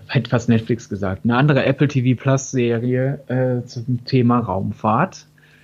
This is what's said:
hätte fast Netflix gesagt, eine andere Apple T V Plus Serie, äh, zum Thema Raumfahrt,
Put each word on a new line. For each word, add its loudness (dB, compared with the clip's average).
hätte 0
fast 0
Netflix 0
gesagt, -4
eine 2
andere 4
Apple 2
T 2
V -8
Plus 0
Serie, 0
äh, -2
zum -6
Thema 2
Raumfahrt, -2